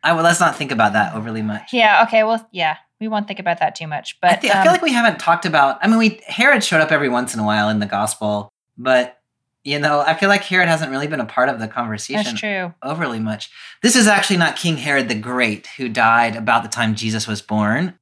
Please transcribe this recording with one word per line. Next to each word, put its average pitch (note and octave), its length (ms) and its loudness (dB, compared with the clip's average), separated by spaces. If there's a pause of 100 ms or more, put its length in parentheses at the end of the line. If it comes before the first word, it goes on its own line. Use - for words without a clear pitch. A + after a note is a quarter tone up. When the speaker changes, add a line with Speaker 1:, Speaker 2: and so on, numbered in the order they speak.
Speaker 1:
I, E3 100 2
well, E3 100 0
let's E3+ 180 4
not E3 140 2
think C#3 160 -6
about A2 220 2
that G#2 220 0
overly A2 260 -8
much. G#2+ 300 -8
Speaker 2:
Yeah, A3 320 4
okay, A3+ 200 2
well, A3+ 280 -2
yeah, D#3+ 260 -4 (220)
we A3 80 -8
won't G#3 200 -4
think G3+ 120 -10
about F3 200 -4
that - 160 -2
too D#3+ 120 -12
much, - 340 -10
Speaker 1:
I F#3 120 4
Speaker 2:
but, - 80 -2
Speaker 1:
thi-, A#3+ 100 0
I G3 100 4
feel D#4+ 100 6
Speaker 2:
um, - 20 6
Speaker 1:
like F4 80 2
we D#4+ 100 0
haven't A#3 280 2
talked E3+ 260 2
about, C#3+ 360 2
I F#3+ 60 0
mean, A3+ 100 4
we, A3 300 2
Herod B3 360 2
showed D#3+ 180 2
up D3+ 100 2
every C#3+ 180 2
once B2 240 -2
in A#2 60 -6
a G#2+ 60 0
while G#2+ 240 2
in G#2+ 100 0
the G#2 60 -2
gospel, G#2 640 -4 (280)
but, B2 420 0 (440)
you C#3+ 160 -4
know, D3 220 0
I D#3 140 0
feel G3 140 0
like G3 140 2
Herod F3+ 240 0
hasn't D#3 240 -2
really C#3 160 -4
been D3+ 140 -6
a A2+ 40 -4
part B2+ 240 0
of B2 100 -6
the A2+ 80 -6
conversation A#2 560 -6
Speaker 2:
That's G#3+ 160 -6
true. F#3+ 340 -6 (100)
Speaker 1:
overly C#3 360 -6
much. G#2+ 300 -6 (320)
This A#3+ 140 2
is A#3+ 120 4
actually G3 300 2
not E3 200 0
King E3 200 -2
Herod C3+ 300 -2
the A#2 80 -4
Great, A#2 520 -4 (100)
who C3 100 -6
died A#2 480 2
about A#2 280 0
the A2+ 60 -12
time A2+ 260 -2
Jesus A2 320 -4
was G#2+ 140 -6
born. A2 600 -2